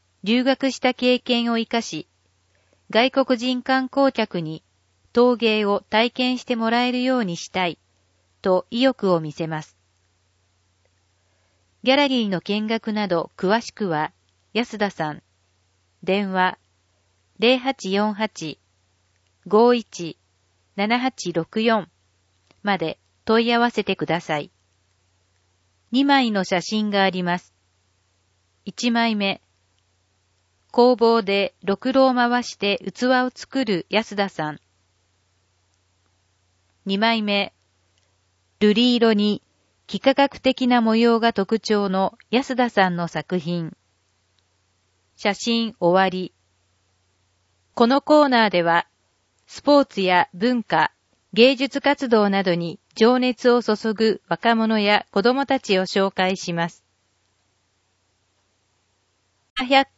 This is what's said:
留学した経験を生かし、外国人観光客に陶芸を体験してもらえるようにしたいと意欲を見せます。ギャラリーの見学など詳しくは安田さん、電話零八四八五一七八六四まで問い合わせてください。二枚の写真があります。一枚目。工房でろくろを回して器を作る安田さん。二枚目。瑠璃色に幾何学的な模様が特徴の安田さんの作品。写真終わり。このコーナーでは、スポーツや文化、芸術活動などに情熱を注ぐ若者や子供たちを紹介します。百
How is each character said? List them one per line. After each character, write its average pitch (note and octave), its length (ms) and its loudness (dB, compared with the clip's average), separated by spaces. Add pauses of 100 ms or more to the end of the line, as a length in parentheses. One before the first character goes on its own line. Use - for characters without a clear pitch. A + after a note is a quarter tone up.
(240)
留 A#3 200 0
学 C4 280 0
し - 80 -10
た B3+ 140 0
経 B3 240 0
験 A#3+ 340 -2
を A#3 60 -2
生 A3+ 120 -6
か A#3 120 -2
し、 - 260 -10 (840)
外 A#3+ 200 2
国 C4 280 0
人 B3+ 240 -4
観 C4 220 -2
光 C4+ 260 0
客 G#3+ 300 -4
に D#3+ 220 -10 (480)
陶 B3 240 4
芸 G#3+ 300 0
を G3+ 240 -2
体 A3+ 220 0
験 B3+ 260 -4
し - 80 -14
て B3 100 -4
も A3+ 140 -2
ら A#3+ 140 0
え B3 80 -2
る B3 120 -4
よ B3+ 160 0
う A#3 40 -2
に F3 120 -6
し - 140 -14
た F#3 160 -4
い E3 140 -6 (640)
と F#3 260 0
意 A#3 120 -4
欲 B3 300 0
を E3+ 80 2
見 D#3 120 -8
せ D#3+ 160 -8
ま D#3 160 -8
す。 - 120 -20 (2000)
ギ B3+ 120 2
ャ - 20 2
ラ C#4+ 120 2
リ B3+ 180 -2
ー G3+ 40 -4
の F3+ 120 -2
見 G#3+ 260 -4
学 A3+ 260 -4
な G#3 140 -4
ど E3+ 300 -2
詳 G3+ 220 0
し - 120 -14
く G3+ 180 -6
は D#3 240 -4 (400)
安 A3 240 -6
田 G3+ 140 -2
さ D#3 220 -8
ん、 - 100 -20 (800)
電 F#3+ 280 -2
話 F#3 280 -2 (800)
零 B3 180 4
八 B3+ 340 -6
四 G#3 220 0
八 G3 460 -8 (880)
五 A3+ 260 4
一 F3 460 -6 (560)
七 G#3+ 240 -2
八 B3 340 -6
六 F3 300 -4
四 A3+ 260 0 (720)
ま G3+ 160 -2
で D#3+ 220 -6 (240)
問 A3+ 220 2
い A#3+ 80 0
合 A#3 60 2
わ A#3+ 100 2
せ G#3+ 140 -4
て F#3+ 120 -4
く D3+ 100 -8
だ D#3+ 140 -2
さ D#3 200 -6
い。 D3 120 -12 (1400)
二 C4+ 140 2
枚 C4+ 260 2
の G3+ 120 0
写 F3+ 180 -2
真 G#3+ 280 -4
が G3+ 140 2
あ F#3+ 60 2
り F3+ 140 -4
ま F3 160 -2
す。 - 140 -20 (1120)
一 - 260 -4
枚 A#3 240 0
目。 G3 260 -4 (1300)
工 B3 240 4
房 A3+ 260 2
で G3 320 -2 (100)
ろ F#3+ 140 -2
く C4 160 -4
ろ C4+ 140 4
を B3+ 60 2
回 A#3+ 300 0
し - 140 -16
て G3+ 220 -2 (140)
器 - 120 -4 (200)
を B3+ 80 -4
作 - 300 -6
る G3+ 260 -4
安 G#3+ 260 -4
田 G3 140 -2
さ D3+ 220 -8
ん。 D3+ 80 -14 (2250)
二 G3 120 -2
枚 A3+ 240 0
目。 G3+ 320 -2 (1080)
瑠 G#3 140 4
璃 A#3+ 220 2
色 A3+ 180 4
に G#3 280 0 (460)
幾 - 160 -8
何 C4+ 120 2
学 C#4 220 0
的 B3+ 300 -2
な A#3+ 140 4
模 A3 140 2
様 A#3 240 4
が A#3 140 0
特 G3+ 260 -2
徴 G#3 300 0
の F#3+ 280 0 (140)
安 B3+ 240 -2
田 A#3+ 140 0
さ F#3+ 200 2
ん F3 60 -4
の E3+ 120 -4
作 E3+ 320 -4
品。 E3 360 -6 (1400)
写 G#3 180 -2
真 A3+ 460 -4
終 F3+ 220 4
わ F#3+ 80 2
り。 F3+ 240 -8 (1400)
こ A#3 120 2
の C4+ 140 2
コ D4+ 220 4
ー C#4+ 40 2
ナ A#3 200 4
ー - 20 -2
で F3+ 140 0
は、 E3+ 240 0 (580)
ス - 160 -20
ポ C#4+ 200 6
ー C4+ 40 2
ツ - 160 -6
や F3+ 320 2
文 A#3 300 -2
化、 D#3+ 280 0 (420)
芸 B3 220 6
術 C4+ 240 -4
活 C#4 300 0
動 G#3+ 200 4
な G3 140 0
ど F3+ 120 0
に E3+ 260 -6 (120)
情 B3 260 4
熱 B3 320 0
を A#3+ 120 2
注 A3 300 -2
ぐ A3 340 0
若 A#3 280 0
者 A3 240 0
や G#3 320 2
子 G3+ 120 0
供 B3+ 220 2
た C4+ 140 0
ち F#3+ 200 0
を F#3 40 0
紹 G3 280 -2
介 F#3+ 240 -2
し - 160 -8
ま E3+ 180 -2
す。 - 140 -20 (2750)
百 C4+ 320 2 (100)